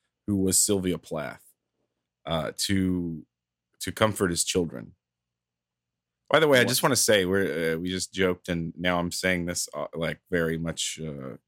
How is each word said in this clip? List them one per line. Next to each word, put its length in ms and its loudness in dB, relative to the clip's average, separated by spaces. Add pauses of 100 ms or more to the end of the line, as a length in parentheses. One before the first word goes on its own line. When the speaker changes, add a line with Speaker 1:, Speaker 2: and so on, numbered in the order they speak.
(280)
Speaker 1:
who 100 0
was 240 2
Sylvia 360 0
Plath, 440 -10 (840)
uh, 300 -4
to, 680 -2 (560)
to 100 -8
comfort 380 2
his 160 -2
children. 480 -4 (1400)
By 100 6
the 80 4
way, 120 8
I 20 8
Speaker 2:
What? 80 4
Speaker 1:
just 140 0
wanna 120 4
say 300 4
we're, 480 0
uh, 60 -2
we 100 -6
just 240 -6
joked, 360 0
and 280 -2
now 220 0
I'm 120 -2
saying 360 -2
this, 280 -6
uh, 200 -8
like, 240 -4 (100)
very 300 0
much, 440 -6
uh, 340 -12 (100)